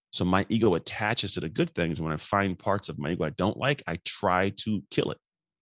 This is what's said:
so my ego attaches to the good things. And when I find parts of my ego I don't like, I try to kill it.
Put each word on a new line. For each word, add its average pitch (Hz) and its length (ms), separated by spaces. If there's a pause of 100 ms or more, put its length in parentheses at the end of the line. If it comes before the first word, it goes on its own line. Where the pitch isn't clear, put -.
(120)
so - 120
my 92 240
ego 110 260
attaches 104 580
to - 80
the 80 80
good 160 260
things. 82 240
And 82 80
when 80 80
I 76 40
find 98 400
parts 98 300
of 76 100
my 71 140
ego 87 120
I 76 60
don't 92 260
like, 139 320
I 87 160
try 95 540
to 107 320
kill - 200
it. - 80 (440)